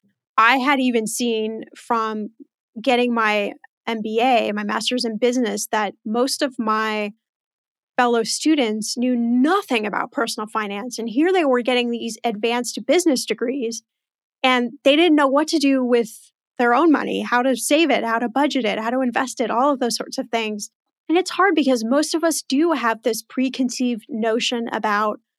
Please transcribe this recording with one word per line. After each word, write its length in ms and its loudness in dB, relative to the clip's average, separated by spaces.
I 220 6
had 220 0
even 260 0
seen 580 -4
from 540 -4
getting 320 2
my 380 0
M 160 -4
B 180 -4
A, 320 2
my 120 -6
master's 400 -4
in 140 -4
business, 500 0
that 260 -2
most 380 -2
of 160 -4
my 540 -2
fellow 260 2
students 760 0
knew 180 0
nothing 720 0
about 260 -4
personal 360 -4
finance. 500 -6
And 100 -6
here 240 2
they 120 2
were 180 2
getting 280 0
these 340 -6
advanced 600 -2
business 380 2
degrees, 580 -4
and 300 2
they 120 6
didn't 200 6
know 120 4
what 200 2
to 100 0
do 260 2
with 480 -2
their 160 4
own 160 6
money, 320 0
how 200 0
to 140 2
save 340 2
it, 140 0
how 140 0
to 100 -2
budget 360 0
it, 140 -2
how 120 -4
to 100 0
invest 400 -2
it, 100 -2
all 220 2
of 80 -2
those 160 -2
sorts 220 -10
of 120 -6
things. 400 -4
And 100 2
it's 140 -2
hard 220 2
because 300 2
most 300 0
of 100 -2
us 180 0
do 300 2
have 300 -2
this 200 -2
preconceived 840 -2
notion 640 -2
about 480 -2